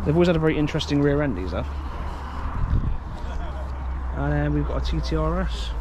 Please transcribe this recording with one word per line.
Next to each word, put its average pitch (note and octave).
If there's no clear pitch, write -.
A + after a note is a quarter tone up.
They've D3+
always F3
had F3
a D#3
very D#3+
interesting D3
rear C#3+
end, C#3+
these -
have. G2+
And C#3+
then D3
we've D3
got C#3
a -
T D#3+
T E3
R D#3+
S. -